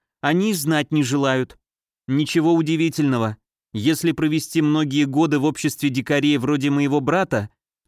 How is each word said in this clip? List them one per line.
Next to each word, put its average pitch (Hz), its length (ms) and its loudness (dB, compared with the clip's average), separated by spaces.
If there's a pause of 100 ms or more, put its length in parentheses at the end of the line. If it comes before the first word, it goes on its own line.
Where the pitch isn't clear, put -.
(200)
они 175 300 0
и - 20 0
знать 151 400 -2
не 151 100 2
желают. 131 560 -2 (480)
Ничего 151 460 0
удивительного. 151 840 0 (340)
Если 151 400 0
провести 156 480 -2
многие 151 460 2
годы 147 320 0
в 131 60 0
обществе 147 440 -2
дикарей 143 480 0
вроде 139 320 0
моего 143 320 0
брата, 143 480 -2 (400)